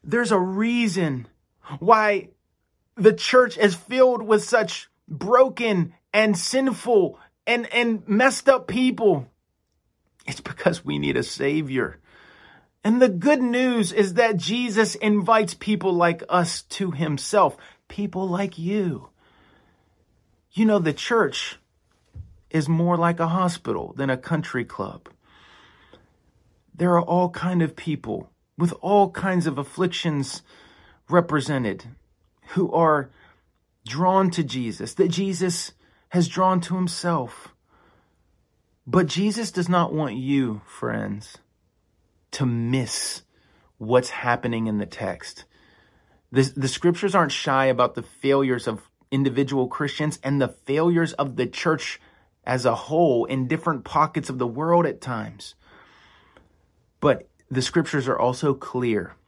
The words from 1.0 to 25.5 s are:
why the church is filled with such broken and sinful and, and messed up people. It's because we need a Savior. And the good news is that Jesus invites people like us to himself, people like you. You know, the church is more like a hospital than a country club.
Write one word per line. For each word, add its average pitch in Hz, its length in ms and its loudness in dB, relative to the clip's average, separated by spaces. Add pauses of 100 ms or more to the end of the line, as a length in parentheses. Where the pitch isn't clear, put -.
why 208 520 2 (680)
the 214 180 6
church 254 440 2
is 196 180 4
filled 254 480 2
with 214 200 2
such - 460 -2 (180)
broken 208 880 2 (180)
and 214 240 4
sinful 233 840 0 (260)
and, 233 260 -2
and 226 360 0
messed 262 420 2
up 254 180 2
people. 220 600 2 (1000)
It's - 160 -12
because - 420 -4
we 73 140 -4
need 73 200 -2
a - 60 0
Savior. 139 760 -4 (840)
And 226 160 2
the 247 100 8
good 254 340 2
news 240 480 0
is 190 240 0
that 226 220 4
Jesus 220 580 0
invites 214 580 2
people 190 400 -2
like 170 360 2
us 175 340 0
to - 280 -6
himself, 156 680 0 (320)
people 190 380 -6
like 190 300 -4
you. 175 520 -4 (1400)
You 220 140 2
know, 208 140 4
the 156 140 0
church - 680 -2 (880)
is 156 200 0
more 170 260 2
like 170 240 2
a 165 80 0
hospital 170 680 -2
than 135 140 -2
a 127 60 0
country 143 460 -4
club. - 460 -10 (1700)